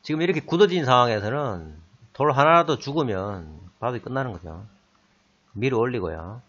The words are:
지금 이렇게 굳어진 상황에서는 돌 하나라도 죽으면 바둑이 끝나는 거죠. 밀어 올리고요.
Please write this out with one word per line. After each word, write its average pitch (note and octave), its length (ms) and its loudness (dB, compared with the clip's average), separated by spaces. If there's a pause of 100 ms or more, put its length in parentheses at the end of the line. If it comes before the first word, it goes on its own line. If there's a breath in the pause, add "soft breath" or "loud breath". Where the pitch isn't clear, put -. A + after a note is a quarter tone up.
지금 D#3 200 -2
이렇게 F3 180 0
굳어진 F3 460 2
상황에서는 A2+ 880 0 (380)
돌 D3 180 0
하나라도 D#3 460 4
죽으면 G2 840 -4 (200)
바둑이 A#2+ 220 -4
끝나는 C3 320 -6
거죠. F2 320 -14 (880)
밀어 A#2 240 0
올리고요. G#2 720 -4